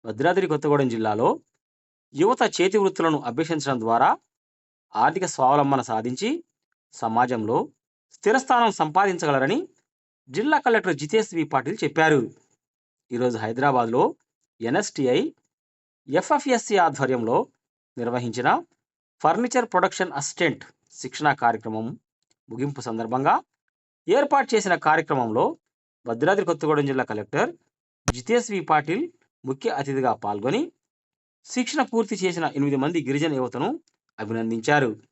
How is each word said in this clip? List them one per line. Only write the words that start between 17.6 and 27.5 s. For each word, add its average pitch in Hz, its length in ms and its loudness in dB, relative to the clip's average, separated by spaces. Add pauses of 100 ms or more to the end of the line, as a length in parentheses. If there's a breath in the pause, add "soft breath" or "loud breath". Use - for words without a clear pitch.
నిర్వహించిన 123 640 -2 (600)
ఫర్నిచర్ 233 420 2
ప్రొడక్షన్ 180 480 0
అసిస్టెంట్ 147 520 -4 (280)
శిక్షణా 143 400 -2
కార్యక్రమం 113 680 -2 (520)
ముగింపు 135 300 -6
సందర్భంగా 127 600 0 (680)
ఏర్పాటు 277 460 2
చేసిన 190 200 2
కార్యక్రమంలో 151 840 2 (500)
భద్రాద్రి 160 380 2
కొత్తగూడెం 151 420 0
జిల్లా 131 180 0
కలెక్టర్ 139 460 -2 (640)